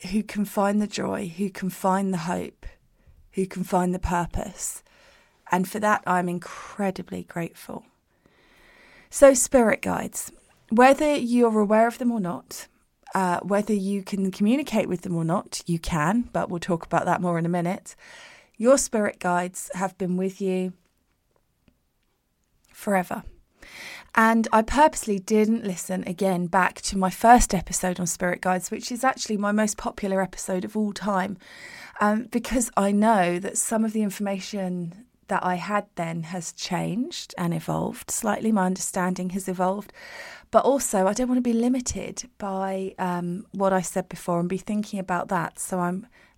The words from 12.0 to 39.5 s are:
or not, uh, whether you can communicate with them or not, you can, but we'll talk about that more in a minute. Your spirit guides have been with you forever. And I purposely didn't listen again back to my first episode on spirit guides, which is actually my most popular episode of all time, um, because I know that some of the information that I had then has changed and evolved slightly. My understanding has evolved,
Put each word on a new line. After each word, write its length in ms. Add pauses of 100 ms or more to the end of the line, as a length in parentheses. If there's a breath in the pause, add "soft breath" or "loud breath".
or 100
not, 460 (480)
uh, 260
whether 320
you 300
can 280
communicate 580
with 140
them 120
or 100
not, 420
you 120
can, 540
but 180
we'll 100
talk 240
about 200
that 160
more 180
in 80
a 40
minute. 440 (600 loud breath)
Your 200
spirit 440
guides 540
have 220
been 200
with 240
you 320 (2000)
forever. 500 (920 loud breath)
And 380
I 100
purposely 560
didn't 460
listen 420
again 400
back 360
to 140
my 140
first 440
episode 460
on 60
spirit 340
guides, 300
which 200
is 140
actually 320
my 160
most 240
popular 460
episode 420
of 120
all 160
time, 440 (640 loud breath)
um, 300
because 460
I 160
know 460
that 200
some 260
of 80
the 100
information 1040 (220)
that 160
I 120
had 300 (100)
then 280
has 280
changed 840
and 160
evolved 580
slightly. 420
My 140
understanding 640
has 180
evolved, 440 (580 loud breath)